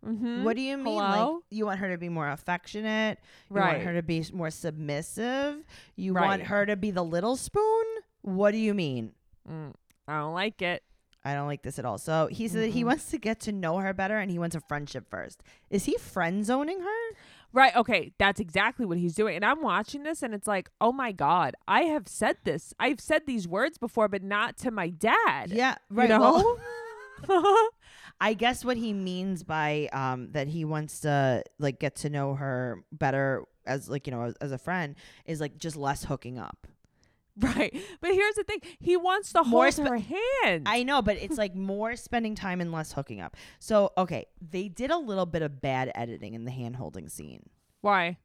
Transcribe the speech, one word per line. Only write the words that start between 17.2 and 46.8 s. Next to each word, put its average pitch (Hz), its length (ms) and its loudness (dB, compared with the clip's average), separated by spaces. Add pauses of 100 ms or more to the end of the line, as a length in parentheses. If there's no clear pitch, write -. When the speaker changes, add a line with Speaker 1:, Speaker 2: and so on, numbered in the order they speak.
Speaker 1:
Right. 254 240 8
Okay. 220 420 2
That's 196 220 4
exactly 196 460 0
what 175 140 0
he's 170 160 0
doing. 208 200 0
And 180 80 -2
I'm 269 180 4
watching 214 420 -2
this 311 200 -6
and 226 100 -4
it's 202 140 -6
like, 196 220 -2 (100)
"Oh 233 140 4
my 262 180 -4
God, 156 440 2 (120)
I 214 140 6
have 302 260 0
said 226 380 0
this. 160 340 -4
I've 254 220 0
said 302 240 2
these 226 240 -2
words 226 280 0
before, 220 300 2
but 196 160 -2
not 208 360 -2
to 254 120 -2
my 190 180 -2
dad." 208 600 2
Speaker 2:
Yeah, 240 260 2 (140)
Speaker 1:
You 202 80 -2
Speaker 2:
right, 240 120 6
Speaker 1:
know? 359 480 8 (680)
Speaker 2:
well, 392 420 6 (220)
Speaker 1:
<laughs> - 300 -10
Speaker 2:
I 214 120 4
guess 226 300 0
what 240 140 0
he 226 160 -2
means 185 500 -4
by, 151 480 0
um, 131 400 -4
that 139 160 -2
he 160 160 -4
wants 151 380 -4
to, 139 420 2 (140)
like, 143 220 -2
get 147 180 -2
to 151 120 -4
know 139 260 -2
her 127 480 -4 (100)
better 135 500 0 (220)
as, 131 240 -4
like, 135 180 -6
you 135 40 -8
know, 120 120 -4
as, 120 120 -6
as 139 180 -6
a 127 40 -8
friend 165 380 -4 (300)
is, 160 160 -4
like, 147 160 -6
just 160 180 -8
less 139 300 -2
hooking 127 320 -6
up. - 300 -12 (720)
Speaker 1:
Right. 247 360 0 (260)
But 349 120 2
here's 415 220 4
the 415 80 -2
thing. 403 160 -6 (200)
He 349 180 4
wants 381 360 0
to 330 100 6
Speaker 2:
More 240 200 6
Speaker 1:
hold 277 100 6
Speaker 2:
spe- 285 140 0
Speaker 1:
her 247 100 0
hand. 320 720 0
Speaker 2:
I 233 160 0
know, 269 180 2
but 202 160 2
it's 196 200 -6
Speaker 1:
<laughs> 220 60 0
Speaker 2:
like 185 120 -4
more 196 400 -4
spending 226 400 -2
time 185 260 -4
and 170 100 -2
less 160 220 -6
hooking 107 280 -6
up. - 160 -14 (220)
So, 208 380 4
okay, 175 280 -2 (160)
they 180 260 -6
did 247 240 -4
a 339 60 2
little 208 280 -2
bit 170 160 -2
of 143 200 -4
bad 131 340 -2
editing 113 380 -8
in 113 120 -10
the 123 60 -6
hand-holding 120 580 -10